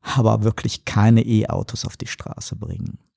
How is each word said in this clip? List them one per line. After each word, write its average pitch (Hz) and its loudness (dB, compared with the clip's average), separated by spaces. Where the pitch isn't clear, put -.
aber 113 2
wirklich - -2
keine 113 6
E-Autos 110 -2
auf - -10
die - -10
Straße - -12
bringen? - -10